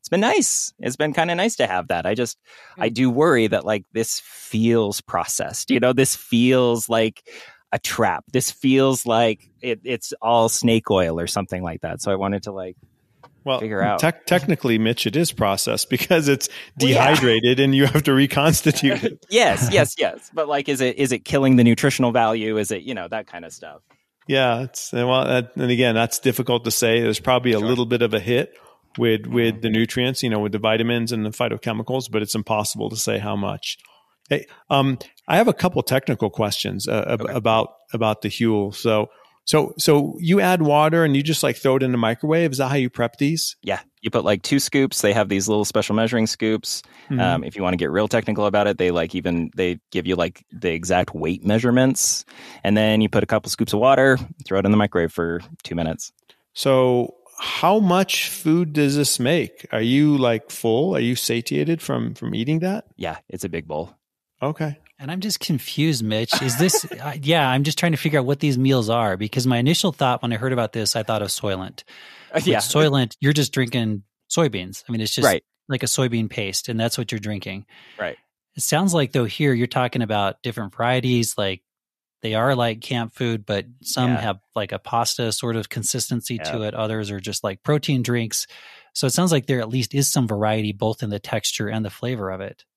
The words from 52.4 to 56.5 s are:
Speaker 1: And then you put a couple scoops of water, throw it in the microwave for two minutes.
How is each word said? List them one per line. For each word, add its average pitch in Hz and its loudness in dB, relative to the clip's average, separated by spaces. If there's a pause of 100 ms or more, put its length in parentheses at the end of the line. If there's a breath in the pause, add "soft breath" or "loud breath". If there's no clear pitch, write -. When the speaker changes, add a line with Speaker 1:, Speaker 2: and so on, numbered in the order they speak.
Speaker 1:
And 101 2
then 107 4
you 107 2
put 101 0
a 104 -2
couple - 0
scoops - -4
of 104 0
water, 131 6 (260)
throw 95 -2
it 95 0
in 101 4
the 107 6
microwave 92 2
for 85 -2 (220)
two - -8
minutes. 80 -6 (440 soft breath)